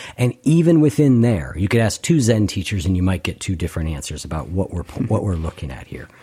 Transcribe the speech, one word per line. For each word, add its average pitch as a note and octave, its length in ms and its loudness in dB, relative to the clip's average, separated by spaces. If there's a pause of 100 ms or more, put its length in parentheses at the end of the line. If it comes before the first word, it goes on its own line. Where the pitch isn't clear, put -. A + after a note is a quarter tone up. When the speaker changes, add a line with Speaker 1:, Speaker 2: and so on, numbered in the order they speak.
(180)
Speaker 1:
And B2 260 0
even E3 380 4
within C#3 400 4
there, G2 360 0
you F#2+ 100 0
could A#2 140 2
ask A2 200 0
two E3 180 2
Zen A2 280 2
teachers G2 380 -4
and F#2+ 100 0
you F2+ 80 0
might F#2 200 0
get - 160 -6
two F#2+ 160 -4
different D#2+ 340 -4
answers D2 360 -8
about D#2 240 -8
what F#2 220 -4
we're, F2 120 -6
Speaker 2:
<laughs> - 240 -6
Speaker 1:
what G#2+ 160 -2
we're F#2 120 -2
looking D#2+ 360 -6
at - 160 -16
here. - 200 -14 (160)